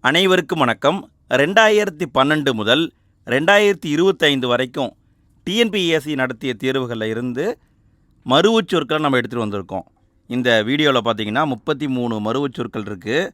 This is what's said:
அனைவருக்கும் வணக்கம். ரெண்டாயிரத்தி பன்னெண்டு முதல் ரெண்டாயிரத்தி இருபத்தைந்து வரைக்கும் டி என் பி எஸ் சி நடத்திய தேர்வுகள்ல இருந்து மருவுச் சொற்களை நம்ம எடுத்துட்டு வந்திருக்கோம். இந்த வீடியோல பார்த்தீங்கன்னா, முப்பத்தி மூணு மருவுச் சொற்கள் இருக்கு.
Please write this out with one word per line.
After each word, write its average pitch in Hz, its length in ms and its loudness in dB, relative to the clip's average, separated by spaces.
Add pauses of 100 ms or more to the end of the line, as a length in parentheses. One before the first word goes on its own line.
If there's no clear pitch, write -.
அனைவருக்கும் 180 580 2
வணக்கம். 135 360 2 (340)
ரெண்டாயிரத்தி 196 720 2 (100)
பன்னெண்டு 139 380 2
முதல் 113 280 2 (460)
ரெண்டாயிரத்தி 190 680 2
இருபத்தைந்து 147 540 2
வரைக்கும் 123 420 -2 (580)
டி 180 140 -4
என் 226 120 2
பி 208 80 -2 (160)
எஸ் 143 80 -2
சி 151 160 -4
நடத்திய 127 320 -4 (100)
தேர்வுகள்ல 123 480 -2
இருந்து 123 340 -4 (800)
மருவுச் 185 460 2
சொற்களை 156 320 -2
நம்ம 135 160 2
எடுத்துட்டு 117 260 -4
வந்திருக்கோம். 95 400 -8 (440)
இந்த 123 200 -2 (200)
வீடியோல 143 340 2
பார்த்தீங்கன்னா, 110 480 -2
முப்பத்தி 139 360 -6
மூணு 120 380 -2
மருவுச் 127 320 -2
சொற்கள் 107 320 -6
இருக்கு. 104 300 -4 (140)